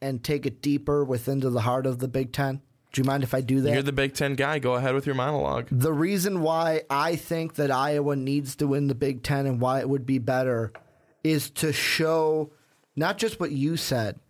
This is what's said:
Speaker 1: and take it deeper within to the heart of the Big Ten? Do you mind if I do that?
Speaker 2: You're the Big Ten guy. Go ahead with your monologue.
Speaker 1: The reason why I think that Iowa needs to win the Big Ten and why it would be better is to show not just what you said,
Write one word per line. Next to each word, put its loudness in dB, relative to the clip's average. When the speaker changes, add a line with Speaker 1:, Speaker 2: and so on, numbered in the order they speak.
Speaker 1:
and -4
take -2
it -4
deeper 2
within 0
to 0
the 0
heart 2
of -2
the -2
Big -2
Ten? -2
Do 0
you 2
mind 2
if -2
I 2
do 2
that? 2
Speaker 2:
You're 2
the -2
Big 0
Ten 0
guy. 0
Go 2
ahead 0
with 0
your -2
monologue. 0
Speaker 1:
The 4
reason 0
why 2
I 2
think -6
that 0
Iowa 2
needs -2
to 0
win 2
the 2
Big -6
Ten 0
and 0
why 2
it -2
would -2
be 0
better 0
is 0
to -2
show 2
not 0
just -2
what -2
you 0
said, -2